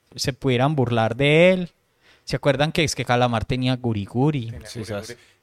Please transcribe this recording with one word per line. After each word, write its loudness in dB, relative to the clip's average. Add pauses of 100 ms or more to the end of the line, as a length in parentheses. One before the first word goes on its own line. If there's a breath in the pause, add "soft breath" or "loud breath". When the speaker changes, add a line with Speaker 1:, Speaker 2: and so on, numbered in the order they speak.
(160)
Speaker 1:
se -4
pudieran 0
burlar 0
de 6
él. -4 (540 soft breath)
¿Se -4
acuerdan 0
que 2
es -2
que -6
Calamar 0
tenía -2
guriguri? -2
Speaker 2:
Tenía -16
Speaker 3:
Sí, -12
Speaker 2:
guriguri. -8
Speaker 3:
sas. -14 (260 soft breath)